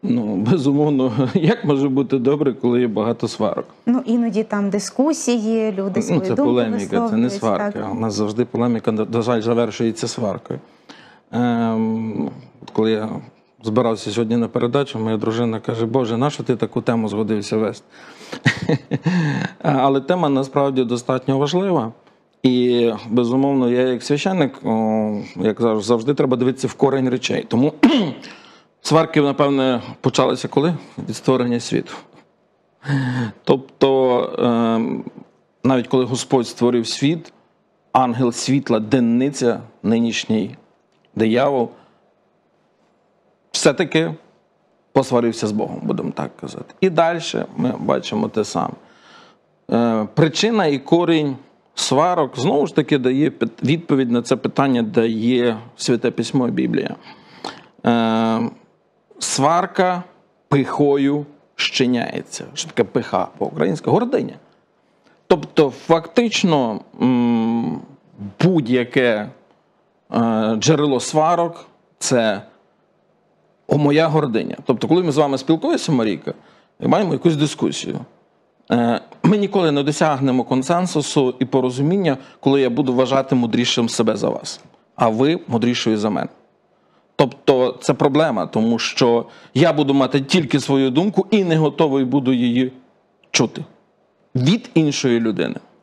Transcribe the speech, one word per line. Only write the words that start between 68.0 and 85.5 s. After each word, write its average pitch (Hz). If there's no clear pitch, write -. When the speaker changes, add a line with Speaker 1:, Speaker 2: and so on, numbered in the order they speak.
Speaker 1:
будь-яке, 123
е, 113
джерело 143
сварок — 165
це 110
о, -
моя 147
гординя. 143
Тобто, 117
коли 180
ми 160
з 135
вами 143
спілкуємося, 170
Марійка, 110
і 127
маємо 165
якусь 156
дискусію, -
е, 117
ми 208
ніколи 196
не 143
досягнемо 139
консенсусу 143
і 127
порозуміння, 139
коли 135
я 131
буду 127
вважати 131
мудрішим 120
себе 110
за 110
вас, -
а 117
ви 139
мудрішою 117